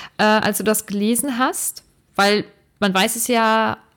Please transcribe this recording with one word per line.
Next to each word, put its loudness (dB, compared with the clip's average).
äh, 0
als 2
du -6
das 0
gelesen -2
hast. -4
Weil 2
man 0
weiß 0
es -4
ja, 2